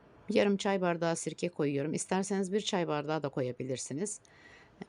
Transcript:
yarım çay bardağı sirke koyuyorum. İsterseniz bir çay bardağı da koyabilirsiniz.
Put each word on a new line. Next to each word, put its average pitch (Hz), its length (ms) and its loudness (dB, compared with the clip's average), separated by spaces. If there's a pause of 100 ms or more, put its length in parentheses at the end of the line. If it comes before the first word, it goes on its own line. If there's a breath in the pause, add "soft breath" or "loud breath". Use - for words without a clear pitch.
(300)
yarım 208 260 6
çay 196 240 2
bardağı 170 360 2
sirke - 320 -4
koyuyorum. 143 460 0
İsterseniz 190 580 -2
bir 208 80 0
çay 180 280 -2
bardağı 151 340 0
da 147 60 -2
koyabilirsiniz. 131 920 -4 (680 loud breath)